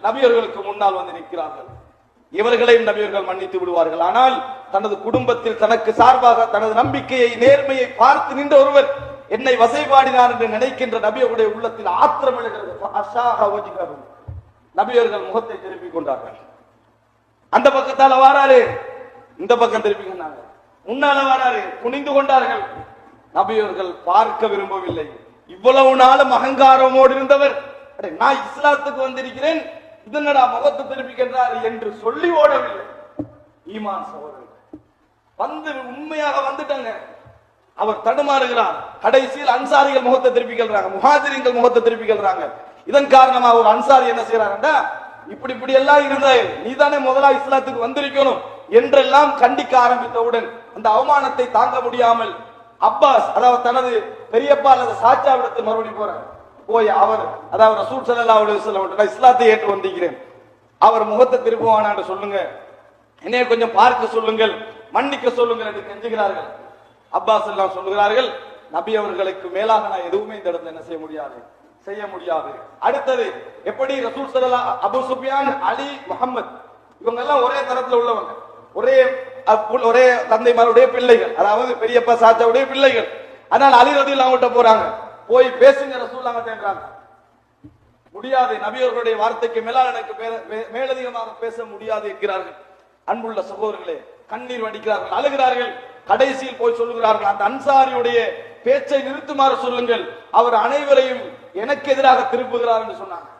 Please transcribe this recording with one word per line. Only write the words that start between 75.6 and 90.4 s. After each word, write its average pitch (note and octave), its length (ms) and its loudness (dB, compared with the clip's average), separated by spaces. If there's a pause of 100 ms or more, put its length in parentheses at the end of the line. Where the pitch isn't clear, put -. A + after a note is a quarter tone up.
முஹம்மத் B3 420 -8 (480)
இவங்க A#3 200 -6
எல்லாம் C#4 220 0
ஒரே C4 160 0 (100)
தரத்துல B3+ 320 0
உள்ளவங்க, A#3 320 -4 (400)
ஒரே B3 240 2 (480)
அப்-, G#3+ 240 0 (200)
ஒரே B3 160 6 (260)
தந்தைமாருடைய A#3 540 4 (100)
பிள்ளைகள், A#3 400 4
அதாவது G#3+ 360 0 (100)
பெரியப்பா A#3 320 2 (100)
சாச்சாவுடைய A3+ 480 4
பிள்ளைகள். C4 360 2 (420)
ஆனால் C4 320 6
அலி C#4 100 4
ரலியல்லாஹு C4+ 440 2
அன்ஹு B3 220 2
போறாங்க, A3 280 4 (420)
போய் B3+ 200 4 (140)
பேசுங்க C4+ 320 4 (100)
ரசூலுல்லாஹ் A#3+ 440 -8
தேடுறாங்க. G#3 360 -8 (1300)
முடியாது, B3 420 -2
நபி G#3+ 240 -8
அவர்களுடைய A#3 360 -2
வார்த்தைக்கு A3+ 440 -2
மேலால் B3+ 320 0
எனக்கு A3+ 260 -10
மே-, A3+ 300 -10